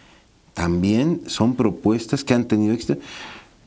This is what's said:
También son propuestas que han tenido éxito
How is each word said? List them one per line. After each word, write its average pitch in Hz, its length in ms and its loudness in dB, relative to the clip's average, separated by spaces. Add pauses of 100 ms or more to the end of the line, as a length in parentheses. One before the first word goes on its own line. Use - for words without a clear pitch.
(540)
También 98 720 0
son 120 280 0
propuestas 110 720 0
que 123 100 2
han 120 120 2
tenido 107 280 2
éxito 143 220 -2 (720)